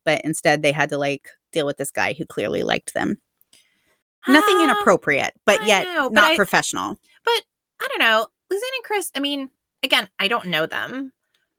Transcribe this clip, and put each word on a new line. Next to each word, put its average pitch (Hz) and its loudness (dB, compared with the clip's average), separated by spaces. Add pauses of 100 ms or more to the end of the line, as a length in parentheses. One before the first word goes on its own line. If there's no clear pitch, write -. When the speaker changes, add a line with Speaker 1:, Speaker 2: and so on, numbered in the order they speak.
Speaker 1:
but 156 0
instead 151 0
they 147 4
had 147 0
to, 147 -2
like, 143 -4 (240)
deal 156 0
with 143 -4
this 143 -8
guy 101 -2
who 156 -8
clearly - -4
liked - -4
them. - -2 (1080)
Nothing 339 6
Speaker 2:
Um, 381 4
Speaker 1:
inappropriate, 196 0 (100)
but 320 2
Speaker 2:
I 427 -4
Speaker 1:
yet 392 2
Speaker 2:
know, 330 -2
but 220 -4
Speaker 1:
not 311 6
Speaker 2:
I, 330 2
Speaker 1:
professional. 151 -2 (260)
Speaker 2:
but 466 0 (380)
I 508 -8
don't 523 -8
know. 226 2 (240)
Lizanne 480 -4
and 466 -10
Chris, 403 -6
I 269 -6
mean, 285 -6 (320)
again, 240 0 (100)
I 196 -2
don't 220 -2
know 160 0
them, 254 -8 (460)